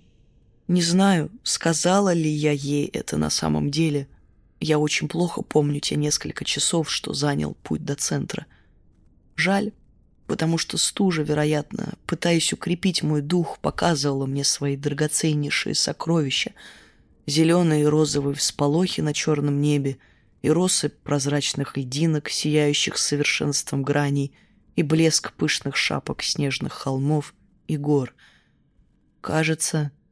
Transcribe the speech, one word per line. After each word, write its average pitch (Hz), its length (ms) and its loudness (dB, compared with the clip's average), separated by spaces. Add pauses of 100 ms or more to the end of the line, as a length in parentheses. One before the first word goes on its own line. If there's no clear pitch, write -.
(680)
Не 180 140 2
знаю, 170 480 4 (140)
сказала 180 720 2
ли 160 160 2
я 151 220 2
ей 143 360 0
это - 300 -6
на 151 120 2
самом 151 400 0
деле. 143 380 0 (520)
Я 156 200 2
очень 151 300 0
плохо 170 320 -2
помню 147 400 0
те - 160 -2
несколько - 480 -4
часов, 160 440 -2
что - 240 -6
занял 143 500 -2
путь 151 200 -4
до 143 120 -4
центра. - 500 -4 (920)
Жаль, 196 380 0 (520)
потому 165 320 0
что - 200 -4
стужа, 180 440 0
вероятно, 151 720 -2 (120)
пытаясь 170 460 0
укрепить 175 500 -2
мой 151 180 0
дух, 165 380 0
показывала 143 640 0
мне 139 200 -2
свои 139 320 -2
драгоценнейшие 147 960 0
сокровища. - 800 0 (760)
Зеленые 160 560 4
и - 20 4
розовые 147 500 2
всполохи 156 640 0
на 151 120 0
черном 147 460 0
небе — 143 380 0 (440)
и 120 80 0
россыпь 170 540 2
прозрачных 143 720 -2
льдинок, 143 540 0
сияющих 147 680 0
совершенством 143 840 -2
граней, 143 500 0 (420)
и 165 60 2
блеск 160 520 2
пышных - 420 -4
шапок - 480 -4
снежных 139 500 -2
холмов 139 640 -2 (320)
и 156 100 -2
гор. 143 380 0 (1080)
Кажется, 156 720 0 (200)